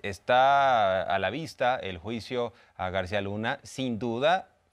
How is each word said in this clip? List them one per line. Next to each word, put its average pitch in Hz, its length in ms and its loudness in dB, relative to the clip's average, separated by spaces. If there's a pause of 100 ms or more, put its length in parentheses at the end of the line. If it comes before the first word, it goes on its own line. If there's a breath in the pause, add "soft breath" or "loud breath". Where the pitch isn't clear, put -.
está 123 1000 4
a 95 160 0
la 95 140 0
vista 131 460 -2
el 92 200 -8
juicio 113 560 -6 (240 soft breath)
a 92 140 -4
García 95 300 -2
Luna. 107 420 -4
Sin 127 340 -6
duda, 123 520 0 (240)